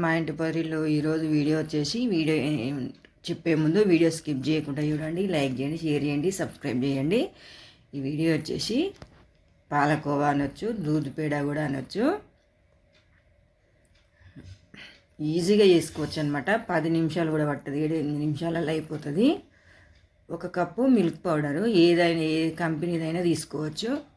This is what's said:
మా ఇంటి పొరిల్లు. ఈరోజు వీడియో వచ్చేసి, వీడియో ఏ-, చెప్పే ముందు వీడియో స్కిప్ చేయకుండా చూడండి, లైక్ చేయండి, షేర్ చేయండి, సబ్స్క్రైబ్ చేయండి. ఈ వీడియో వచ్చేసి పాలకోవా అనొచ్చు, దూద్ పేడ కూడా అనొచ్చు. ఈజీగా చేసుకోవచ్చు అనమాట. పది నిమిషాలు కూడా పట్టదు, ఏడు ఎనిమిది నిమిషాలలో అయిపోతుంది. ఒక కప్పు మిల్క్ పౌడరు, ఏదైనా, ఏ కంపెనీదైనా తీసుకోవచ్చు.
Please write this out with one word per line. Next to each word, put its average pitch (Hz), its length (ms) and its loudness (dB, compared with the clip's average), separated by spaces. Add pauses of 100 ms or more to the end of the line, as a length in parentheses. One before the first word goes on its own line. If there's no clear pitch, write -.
మా 170 140 2
ఇంటి 160 180 0
పొరిల్లు. 160 540 -2
ఈరోజు 156 400 0
వీడియో 151 320 2
వచ్చేసి, 156 480 -2
వీడియో 160 360 2
ఏ-, 135 440 -2 (380)
చెప్పే 165 300 -2
ముందు 160 340 4
వీడియో 165 220 6
స్కిప్ 151 320 -4
చేయకుండా 147 400 -2
చూడండి, 156 440 -2
లైక్ 143 280 0
చేయండి, 143 240 -4
షేర్ 151 260 0
చేయండి, 147 260 0
సబ్స్క్రైబ్ 131 520 -4
చేయండి. 139 380 0 (720)
ఈ 143 80 -8
వీడియో 151 320 0
వచ్చేసి 156 460 -2 (920)
పాలకోవా 147 580 0
అనొచ్చు, 139 380 -2 (120)
దూద్ 151 340 -2
పేడ 147 300 -2
కూడా 143 220 -2
అనొచ్చు. 139 400 -4 (3250)
ఈజీగా 180 540 4
చేసుకోవచ్చు 156 460 0
అనమాట. 143 300 -2 (160)
పది 160 240 0
నిమిషాలు 165 400 0
కూడా 151 220 0
పట్టదు, 139 240 -6
ఏడు 156 260 0
ఎనిమిది 147 240 -2
నిమిషాలలో 165 460 -2
అయిపోతుంది. 156 580 0 (1000)
ఒక 160 180 -8 (100)
కప్పు 180 280 0 (140)
మిల్క్ 170 260 0
పౌడరు, 151 400 0 (220)
ఏదైనా, 170 480 4
ఏ 160 100 0 (200)
కంపెనీదైనా 165 580 -2
తీసుకోవచ్చు. 156 680 -2 (260)